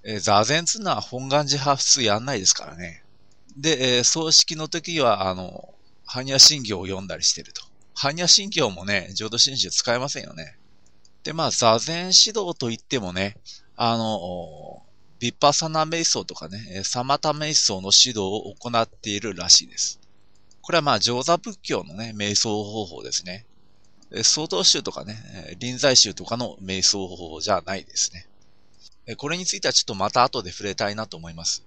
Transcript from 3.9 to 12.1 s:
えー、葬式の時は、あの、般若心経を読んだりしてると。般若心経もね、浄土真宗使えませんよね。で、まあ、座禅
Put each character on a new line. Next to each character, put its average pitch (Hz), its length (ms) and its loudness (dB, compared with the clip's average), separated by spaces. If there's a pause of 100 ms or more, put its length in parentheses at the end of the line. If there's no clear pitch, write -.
え 123 40 4
ー、 120 40 -2
葬 160 260 0
式 - 260 4
の 156 120 -6
時 165 320 -6
は、 101 300 2
あ 92 40 -2
の、 - 400 -12 (320)
般 127 180 -8
若 135 140 -2
心 143 260 0
経 104 140 -4
を 95 60 -8
読 95 180 -6
ん 98 40 -12
だ 90 100 -8
り 82 60 -10
し - 100 -2
て 82 100 -8
る - 120 -20
と。 - 80 -14 (340)
般 139 160 -2
若 170 160 -2
心 202 220 4
経 147 180 0
も 90 160 -6
ね、 95 300 -2
浄 107 160 -6
土 117 80 -4
真 135 180 2
宗 98 140 -4
使 - 240 -2
え 123 40 0
ま 139 120 -4
せ 135 100 -8
ん 90 40 -12
よ 67 100 -16
ね。 - 240 -14 (680)
で、 151 80 -6
ま 160 140 0
あ、 117 40 2
座 113 280 6
禅 170 340 -2